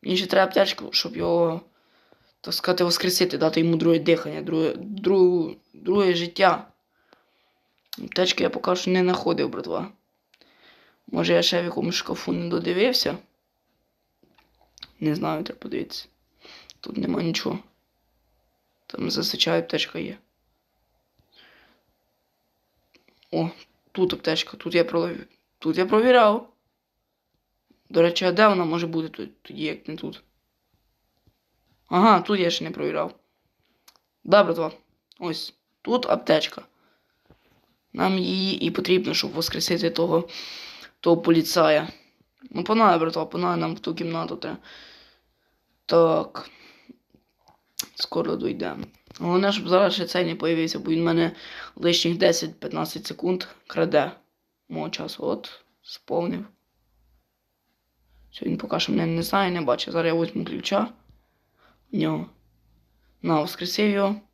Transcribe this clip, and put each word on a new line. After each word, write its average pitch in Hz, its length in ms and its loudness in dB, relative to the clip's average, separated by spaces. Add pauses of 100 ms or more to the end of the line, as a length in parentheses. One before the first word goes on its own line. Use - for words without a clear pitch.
Мені 185 140 -2
ще 185 100 -2
треба 190 240 4
аптечку, - 420 0
щоб - 240 -2
його, 170 440 0 (800)
так - 140 -6
сказати, 180 300 0
воскресити, 180 540 0
дати 156 220 2
йому 165 160 4
друге 165 220 4
дихання, 156 440 0
друге, 160 340 -2
друге, 185 800 2 (200)
друге 190 400 2
життя. 170 540 0 (1300)
Аптечки - 440 -2
я 180 80 0
поки 180 260 -2
що 180 140 -4
не 185 120 4
знаходив, 175 460 0
братва. 92 440 -8 (1120)
Може, 170 260 0
я 170 100 4
ще 175 200 2
в - 20 -4
якомусь 175 300 -4
шкафу - 380 -6
не 170 160 -4
додивився? 175 720 0 (1800)
Не 156 140 0
знаю, 160 300 -4
треба - 140 -12
подивитися. - 480 -8 (720)
Тут - 160 -10
нема - 260 -2
нічого. - 360 -4 (1300)
Там - 240 -6
зазвичай 165 480 0
аптечка - 400 -4
є. 180 200 -8 (3000)
О, 165 200 -2 (420)
тут 185 200 2
аптечка, - 440 -2
тут 170 180 -10
я 170 100 6
пролов-, 170 420 -4 (320)
тут 160 200 -2
я 185 80 2
провіряв. 233 680 4 (1400)
До 170 120 4
речі, 170 220 2
а 180 80 4
де 214 160 6
вона 180 160 4
може 170 220 -2
бути 165 220 -4
тут, - 340 -14
тоді, 143 220 -10
як - 240 -8
не 151 80 -10
тут? - 260 -12 (1700)
Ага, 190 320 6
тут 196 200 0
я 170 100 2
ще 165 140 -4
не 160 60 -8
провіряв. 156 440 -4 (1080)
Да, 196 200 8
братва, 165 280 -2 (460)
ось, - 360 -10 (280)
тут 240 240 0
аптечка. - 560 0 (1300)
Нам 190 260 0
її 185 420 -2
і 165 100 0
потрібно, 180 440 0
щоб 160 180 -4
воскресити 165 580 -2
того, 165 380 0 (720)
того 170 220 4
поліцая. 160 640 4 (640)
Ну, - 140 -6
погнали, 214 340 6
братва, 160 280 -2
погнали, 175 300 -2
нам 165 180 -2
в - 60 -14
ту 170 140 -6
кімнату 165 420 -6
треба. - 220 -10 (1300)
Так. - 640 2 (1400)
Скоро - 420 -4
дійдемо. - 480 -6 (360)
Головне, 180 320 2
щоб 190 160 -4
зараз 180 260 4
ще 196 100 -4
цей 175 200 -2
не 165 100 -2
появився, 160 440 -2
бо - 120 -6
він 165 140 2
мене 165 280 2 (440)
лишніх 170 420 0
десять-п'ятнадцять 160 880 -2
секунд 185 380 -4 (220)
краде 160 460 0 (560)
мого 160 220 -8
часу. - 340 -10
От, - 400 -6 (180)
сповнив. 175 640 -6 (2000)
Він - 160 -2
поки - 220 -4
що - 120 -2
мене 165 140 0
не 165 160 -2
знає, 190 280 0
не 175 100 -2
бачить. - 320 -2
Зараз 165 220 0
я 165 80 2
візьму 170 220 -4
ключа. 196 440 -2 (1040)
В 226 40 -4
нього. 156 300 -2 (960)
На, 165 180 2
воскресив 175 500 -2
його. 202 300 0 (140)